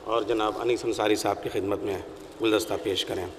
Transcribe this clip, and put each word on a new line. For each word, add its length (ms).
اور 180
جناب 380
انیس 240
انصاری 320
صاحب 260
کی 60
خدمت 300
میں 200
گلدستہ 400
پیش 220
کریں۔ 220